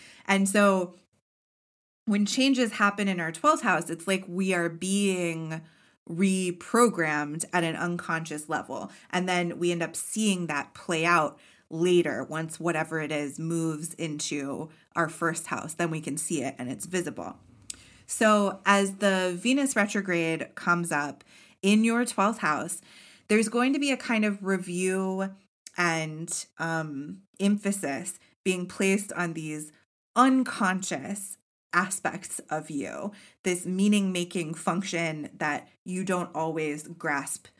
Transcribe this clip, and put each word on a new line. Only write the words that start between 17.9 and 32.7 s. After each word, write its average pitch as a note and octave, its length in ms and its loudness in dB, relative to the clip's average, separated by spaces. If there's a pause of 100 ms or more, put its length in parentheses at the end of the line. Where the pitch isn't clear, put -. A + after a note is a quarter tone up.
So G#3 600 4
as G3 300 4
the F#3+ 420 2
Venus C4+ 380 0
retrograde F#3 800 0
comes F3 340 0
up D3 320 -4 (400)
in G#3+ 220 6
your A#3 200 2
twelfth A3+ 360 0
house, D3+ 400 -2 (480)
there's G#3+ 200 4
going B3 260 2
to D4+ 40 0
be C#4 140 0
a B3+ 40 0
kind A3+ 280 0
of G3+ 180 -2
review F#3+ 880 0 (460)
and, D#3+ 720 -2 (120)
um, D#3+ 600 -4 (200)
emphasis G3 800 -2 (260)
being F#3 220 0
placed G3 460 0
on E3+ 220 -4
these D#3 360 -8 (460)
unconscious G3+ 1200 2 (360)
aspects - 640 -2 (120)
of D#3 180 -6
you, D3 440 -6 (320)